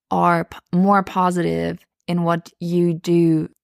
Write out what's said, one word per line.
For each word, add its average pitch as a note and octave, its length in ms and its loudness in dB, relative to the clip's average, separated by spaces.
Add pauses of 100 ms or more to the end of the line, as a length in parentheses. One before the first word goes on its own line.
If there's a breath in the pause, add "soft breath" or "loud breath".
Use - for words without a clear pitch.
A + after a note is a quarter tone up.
(100)
are F3 340 0
p-, - 140 -16 (140)
more F#3+ 300 2
positive E3+ 840 -4 (240)
in F3 160 -2
what E3+ 260 -2 (100)
you F3 320 0
do E3 560 2 (160)